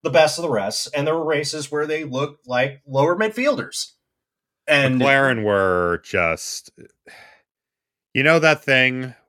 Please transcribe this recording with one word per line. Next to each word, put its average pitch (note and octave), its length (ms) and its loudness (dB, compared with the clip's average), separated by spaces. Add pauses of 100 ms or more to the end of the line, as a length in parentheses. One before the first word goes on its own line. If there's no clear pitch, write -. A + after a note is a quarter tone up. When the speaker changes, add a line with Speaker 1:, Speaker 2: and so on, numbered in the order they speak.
Speaker 1:
the D#3 80 -2
best D#3 280 4
of E3+ 40 -6
the E3 80 -4
rest, G#2 440 -4
and D3 120 -2
there D#3 100 0
were E3 80 -4
races D3+ 460 -4
where D3+ 160 -4
they D#3 180 -6
looked C#3 440 -8
like C3 380 -2
lower C#3+ 300 0
midfielders. A3 760 -4 (760)
And C3+ 320 2
Speaker 2:
McLaren C3+ 440 2
were F2+ 600 2
just, - 680 -4 (1400)
you B2+ 100 2
know D#3+ 160 4
that D#3 240 2
thing B2+ 500 0 (140)